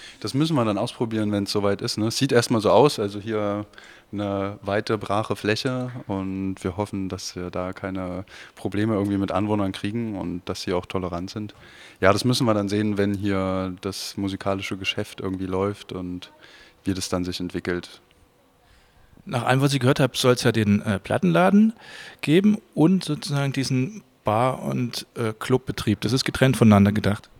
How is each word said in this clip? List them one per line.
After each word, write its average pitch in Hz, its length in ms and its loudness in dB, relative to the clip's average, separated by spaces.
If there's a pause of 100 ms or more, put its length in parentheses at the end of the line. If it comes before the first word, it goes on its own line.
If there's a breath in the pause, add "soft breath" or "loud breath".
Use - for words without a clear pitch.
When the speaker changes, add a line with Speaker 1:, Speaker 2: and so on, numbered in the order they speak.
(220 loud breath)
Speaker 1:
Das 104 120 -6
müssen 156 220 2
wir 123 80 4
dann 107 140 0
ausprobieren, 110 560 -2
wenn's 101 180 0
soweit 101 300 0
ist, - 160 -4
ne? 107 120 0
Sieht 139 220 0
erstmal 120 300 4
so 101 100 4
aus, 123 280 6
also 104 200 -4
hier 104 460 -4 (480 loud breath)
eine 101 480 -4
weite, 107 360 -2
brache 104 380 -2
Fläche 127 560 -2 (160)
und 95 560 -4
wir 92 140 -4
hoffen, 98 320 -4
dass - 260 -10
wir 90 140 -8
da 92 240 -6
keine 95 500 -8 (320 loud breath)
Probleme 107 380 -2
irgendwie 101 240 0
mit 98 160 0
Anwohnern 101 400 0
kriegen 107 440 -6
und 87 280 -6
dass - 160 -8
sie 92 100 -4
auch 90 140 -2
tolerant 90 460 -6
sind. 107 220 -10 (460 loud breath)
Ja, 95 140 6
das 104 100 0
müssen 123 220 2
wir 113 80 4
dann 101 160 0
sehen, 104 280 0
wenn 101 160 2
hier 95 680 -2
das - 340 -8
musikalische 98 600 -4
Geschäft - 420 -6
irgendwie 95 280 -6
läuft 98 440 -4
und 90 400 -10 (540 loud breath)
wie 98 80 0
das 92 160 -6
dann 90 160 -2
sich 90 160 -6
entwickelt. 87 580 -6 (1300 soft breath)
Speaker 2:
Nach 120 140 -4
allem, 131 160 2
was 139 140 2
ich 139 80 0
gehört 131 180 4
hab, 127 160 2
soll's 123 280 4
ja 117 100 4
den, 104 300 4
äh, 98 160 -2
Plattenladen 190 760 4 (480 loud breath)
geben 196 380 4 (140)
und 170 300 4
sozusagen 143 480 -2
diesen 131 500 -2 (220)
Bar- 117 400 0
und, 127 420 -4 (100)
äh, 110 220 -4
Clubbetrieb. - 600 0
Das 107 140 -2
ist 131 100 0
getrennt - 320 2
voneinander 104 380 8
gedacht. 101 360 -2 (100)